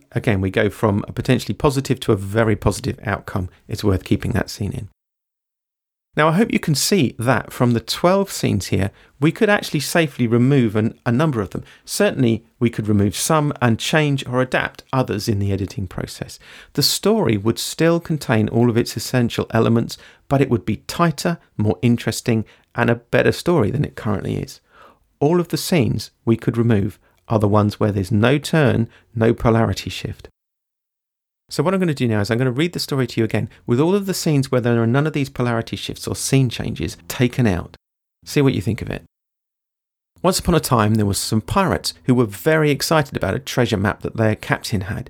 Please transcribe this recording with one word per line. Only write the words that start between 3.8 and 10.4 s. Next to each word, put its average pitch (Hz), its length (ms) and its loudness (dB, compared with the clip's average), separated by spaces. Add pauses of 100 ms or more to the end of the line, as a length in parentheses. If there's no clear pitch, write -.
worth 98 220 0
keeping - 260 -2
that - 180 -2
scene - 220 -8
in. - 180 -10 (1300)
Now, 156 120 4
I 165 60 2
hope 208 200 2
you - 60 0
can 151 160 0
see 143 420 0
that 117 340 0
from 120 200 0
the 113 80 2
twelve 190 520 0
scenes 107 360 -2
here, 98 240 -2 (280)
we 156 120 2
could 202 180 0
actually 202 300 0
safely 139 480 0
remove 120 480 4